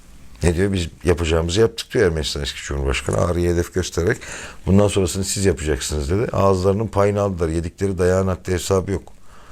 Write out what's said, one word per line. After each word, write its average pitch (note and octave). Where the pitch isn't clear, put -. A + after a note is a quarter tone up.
Ne E2+
diyor? G2
"Biz F2
yapacağımızı E2+
yaptık." -
diyor A#2
Ermenistan D#2
eski -
Cumhurbaşkanı. C2+
Ağrı'yı F2
hedef E2+
göstererek, F2+
"Bundan G2
sonrasını F#2+
siz G2
yapacaksınız." D2+
dedi. G2+
Ağızlarının G2
payını G2+
aldılar. F2+
Yedikleri E2+
dayağın F#2
haddi F#2
hesabı F#2
yok. -